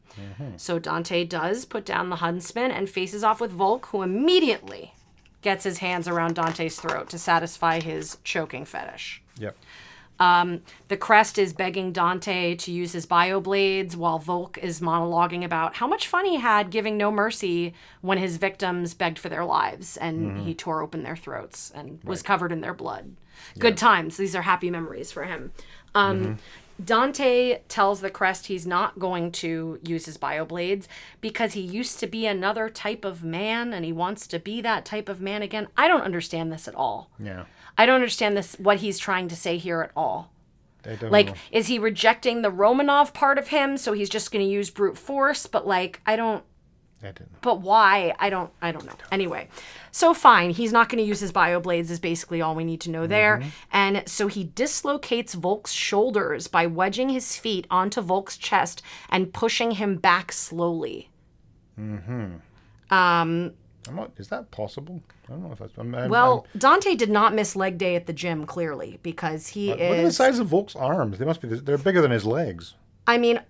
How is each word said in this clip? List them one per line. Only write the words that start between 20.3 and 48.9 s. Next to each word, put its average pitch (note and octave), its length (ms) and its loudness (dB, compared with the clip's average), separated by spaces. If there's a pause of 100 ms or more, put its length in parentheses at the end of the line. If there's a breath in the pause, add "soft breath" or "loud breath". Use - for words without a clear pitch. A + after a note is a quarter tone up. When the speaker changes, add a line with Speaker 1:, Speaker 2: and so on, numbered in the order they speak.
Speaker 1:
Mm-hmm. E3+ 120 -6
Speaker 2:
he E3 80 -4
tore D#3+ 280 -4
open D#3 200 -8
their C#3 140 -8
throats - 580 -12
and D3+ 300 -14
was F#3 160 -6
Speaker 1:
Right. - 60 -10
Speaker 2:
covered F3+ 260 2
in D#3+ 100 -4
their F3 140 -6
blood. G#2 400 -10 (420 loud breath)
Good A#3 240 4
Speaker 1:
Yeah. A#3+ 80 6
Speaker 2:
times. E3 280 4
These F#3+ 180 -2
are F3+ 80 -2
happy F3+ 260 0
memories E3 420 -8
for D3+ 120 -8
him. E3 280 -8 (440 loud breath)
Um, G3 260 2
Speaker 1:
Mm-hmm. G#2+ 120 -2 (520 loud breath)
Speaker 2:
Dante B3 800 2
tells G3+ 340 2
the F#3+ 80 -4
Crest F#3+ 380 -2
he's F3+ 180 -6
not F3+ 320 0
going F3+ 360 -2
to E3 500 -6
use E3 220 -4
his D3+ 120 -14
bioblades E3 720 -2 (320 loud breath)
because A3 340 -4
he G#3 80 -6
used G3 380 -6
to A3 80 -4
be A3 180 -6
another G#3+ 440 -2
type G#3+ 360 -8
of F3+ 180 -8
man A3 500 -4
and F3 120 -6
he E3 60 -4
wants F3 360 -4
to E3+ 120 -6
be G#3+ 220 -8
that A3 240 -2
type G#3+ 240 -8
of F#3 120 -10
man G3+ 220 -6
again. G#3 240 -6 (100)
I C#4+ 100 6
don't E4 140 6
understand E3 500 -4
this D#3+ 160 -10
at - 80 -12
all. A2+ 440 -4
Speaker 1:
Yeah. F#2+ 240 -10 (340 loud breath)
Speaker 2:
I A3 80 8
don't B3+ 100 8
understand A3+ 400 2
this, F#3+ 220 -4
what G3 200 4
he's F#3+ 220 -4
trying F#3 280 -2
to E3+ 80 -8
say F3 220 -4
here E3+ 240 -2
at D#3+ 140 -6
all. D3 360 -4 (540)
Speaker 1:
I A2 100 -10
don't A2+ 160 -8
Speaker 2:
Like, G#3 160 6
Speaker 1:
know. G2 60 -8 (180 loud breath)
Speaker 2:
is A3 160 0
he B3 100 -2
rejecting A3+ 640 2
the G#3+ 100 2
Romanov C#4+ 640 4
part C#4 240 2
of C#4+ 120 -2
him, C#4 280 2
so A#3+ 160 -2
he's G3+ 160 -2
just - 220 -4
gonna G#3 140 0
use G3+ 240 -2
brute - 280 -2
force? C#4 500 0
But, - 200 -2
like, F3+ 380 -2
I G#3+ 100 2
don't A3+ 280 -2 (600)
Speaker 1:
I - 40 -14
don't - 240 -16
know. - 100 -20
Speaker 2:
But F3+ 200 2
why? G3 580 6
I G3+ 100 2
don't, F3+ 220 -4 (100)
I E3+ 100 0
don't D#3 140 -12
know. - 80 -16 (180)